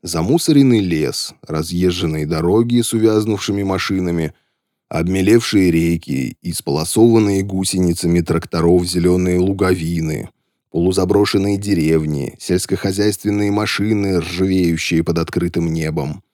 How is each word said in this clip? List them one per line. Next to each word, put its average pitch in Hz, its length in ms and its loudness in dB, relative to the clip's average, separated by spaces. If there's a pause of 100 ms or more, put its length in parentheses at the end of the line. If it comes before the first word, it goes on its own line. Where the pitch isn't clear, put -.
Замусоренный 120 760 2
лес, 80 540 -4 (120)
разъезженные 85 760 -2
дороги 98 560 2
с 117 140 -4
увязнувшими 107 680 0
машинами, 90 680 -2 (560)
обмелевшие 92 840 2
реки, 82 680 -2
исполосованные 101 1000 2
гусеницами 92 800 0
тракторов 85 640 2
зеленые 90 520 2
луговины, 87 920 -2 (400)
полузаброшенные 98 880 0
деревни, 80 840 -2
сельскохозяйственные 101 1080 -2
машины, 101 680 0
ржавеющие 87 840 0
под 85 140 -2
открытым 85 520 -2
небом 80 520 -4 (120)